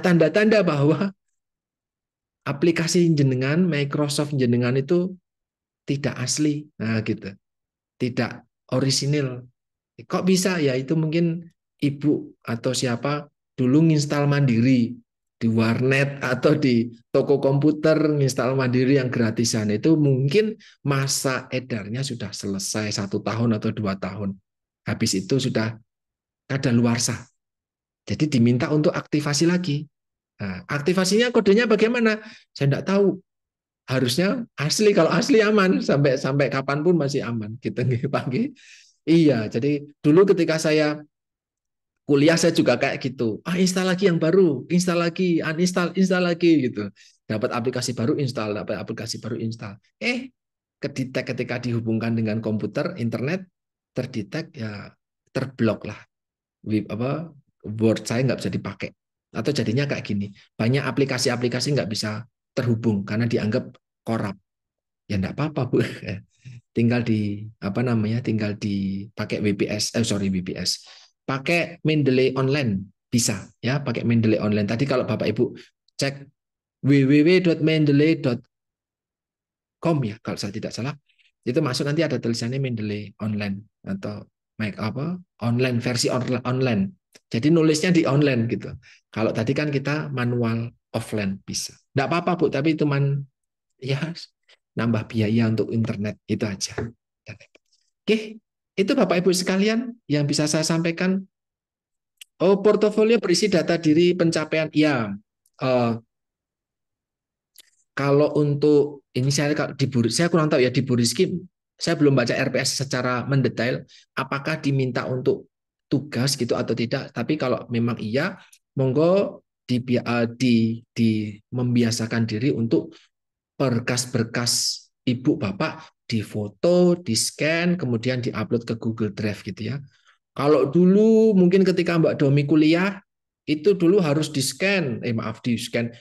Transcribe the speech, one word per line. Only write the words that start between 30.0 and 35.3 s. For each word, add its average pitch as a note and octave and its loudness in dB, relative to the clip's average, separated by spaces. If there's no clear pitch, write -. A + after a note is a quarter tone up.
Nah, F#2 -10
aktivasinya F#3 0
kodenya A3 4
bagaimana? A3 2
Saya C#3 2
tidak C#3 -2
tahu. G3 2
Harusnya E3+ 0
asli, G#3 2
kalau D#3+ 4
asli G#3 4